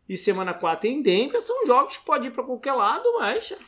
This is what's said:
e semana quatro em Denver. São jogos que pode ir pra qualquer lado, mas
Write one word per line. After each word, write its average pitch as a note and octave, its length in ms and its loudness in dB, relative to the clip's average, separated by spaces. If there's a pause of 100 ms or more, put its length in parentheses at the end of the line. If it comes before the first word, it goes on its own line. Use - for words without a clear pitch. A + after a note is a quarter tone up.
e F#3+ 80 -6
semana F#3 380 -2
quatro F3 340 -2
em C4+ 140 -2
Denver. A#3 400 2
São A#4+ 240 -2
jogos B3+ 320 4
que - 80 -20
pode C4+ 220 0
ir A#3+ 40 -10
pra B3 120 -4
qualquer B3+ 300 -4
lado, B3 300 2 (140)
mas B3+ 340 -2 (160)